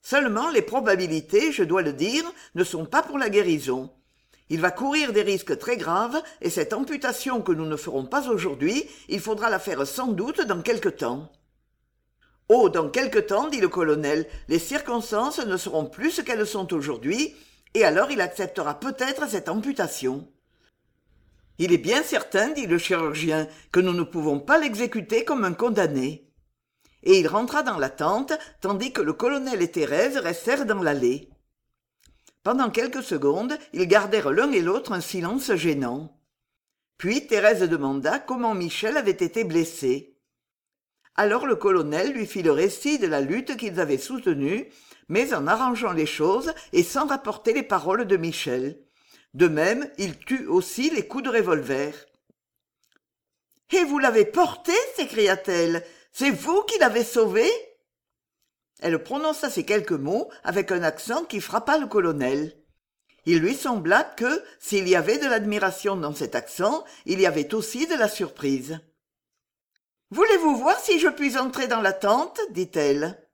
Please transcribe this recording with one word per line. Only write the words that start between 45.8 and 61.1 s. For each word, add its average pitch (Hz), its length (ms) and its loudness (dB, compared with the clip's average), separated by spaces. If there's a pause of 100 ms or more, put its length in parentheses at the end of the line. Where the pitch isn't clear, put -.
les 156 160 0
choses 196 440 0 (200)
et 175 100 4
sans 277 240 0
rapporter 269 480 -2
les 277 80 0
paroles 190 460 0
de 190 100 4
Michel. 147 600 -4 (560)
De 170 120 6
même, 185 400 2 (120)
il 185 180 -6
tut 254 300 -4
aussi 190 420 0
les 285 180 -2
coups 269 180 -6
de 269 40 -2
revolver. « 147 640 0 (1800)
Et 349 100 4
vous 285 160 0
l'avez 226 260 6
porté » - 480 0 (220)
s'écria-t-elle. « 185 880 0 (280)
C'est 277 180 2
vous 339 320 0
qui 427 160 -2
l'avez 240 240 4
sauvé ? » 220 440 2 (1300)
Elle 160 220 -2
prononça 302 480 -4
ces 170 140 -4
quelques 208 260 0
mots 165 400 -2 (120)
avec 196 280 -2
un 180 100 0
accent 233 440 -2